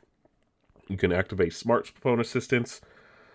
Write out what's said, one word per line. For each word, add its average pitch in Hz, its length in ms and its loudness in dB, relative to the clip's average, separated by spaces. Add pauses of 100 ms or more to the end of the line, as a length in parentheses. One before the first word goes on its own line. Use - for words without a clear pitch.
(880)
You 98 80 -4
can 92 160 2
activate 90 400 0
smartphone 120 680 0
assistance. 120 600 -2 (540)